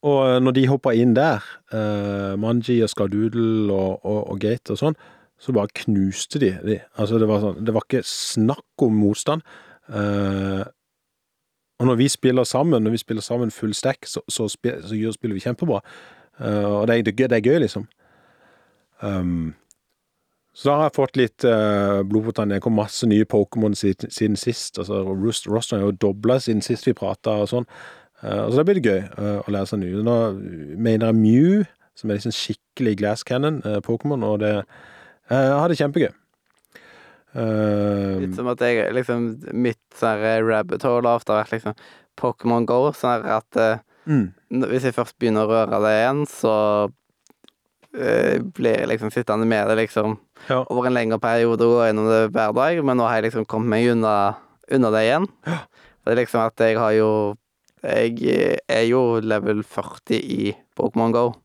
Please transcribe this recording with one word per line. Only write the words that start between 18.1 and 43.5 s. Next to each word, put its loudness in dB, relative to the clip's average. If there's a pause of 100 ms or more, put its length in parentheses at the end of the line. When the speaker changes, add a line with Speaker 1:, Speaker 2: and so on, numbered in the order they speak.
Speaker 1:
Ehm, -4 (1200)
så 0
da 4
har 2
jeg -4
fått 0
litt, 0
eh, 2
blod 0
på -4
tannen. 0
Det -6
kom 2
masse -2
nye 4
Pokémon 0
siden, -2
siden 0
sist. -6
Altså, -4
Rust-, -4
Rosteren -2
har 2
jo -6 (100)
doblet 0
siden 0
sist -2
vi 2
pratet -4
og 0
sånn. -2 (600)
Eh, -4
og -4
så 2
da 4
blir 2
det 4
gøy, 2
eh, -6 (120)
å -4
lære -4
seg -4
nye. -4
Nå 2 (560)
mener 2
jeg 4
Mew, 6 (340)
som -8
er -2
liksom -6
skikkelig -4
Glass -2
Cannon, -2
eh, -4
Pokémon, -4
og 0
det, 2 (760)
eh, 2
jeg 2
har 2
det 0
kjempegøy. 0 (1300)
Eh, 0
Speaker 2:
Litt -6
som -4
at -2
jeg, 2
liksom, -2 (260)
mitt 0 (160)
sånn 0
her 2
rabbit 0
hole 2
har 2
ofte 0
vært, 0
liksom, -6 (420)
Pokémon 0
Go, 2
sånn -2
her -2
at, -8